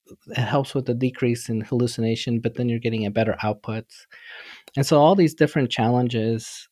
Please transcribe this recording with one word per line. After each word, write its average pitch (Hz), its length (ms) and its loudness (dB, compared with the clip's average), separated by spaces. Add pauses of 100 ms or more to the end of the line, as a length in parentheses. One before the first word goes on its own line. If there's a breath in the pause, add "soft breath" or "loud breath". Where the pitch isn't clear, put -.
(280)
It - 80 -14
helps 131 400 -2
with 127 120 -2
the 123 60 -2
decrease 123 540 -2
in 110 140 -4
hallucination, 117 800 -2
but 117 140 -4
then 123 120 -2
you're 117 120 -2
getting 113 260 -2
a 101 60 -2
better 107 300 0
output." - 440 -6 (920 loud breath)
And 139 100 2
so 147 140 4
all 160 160 8
these 165 180 4
different 143 380 2
challenges, 117 1000 -2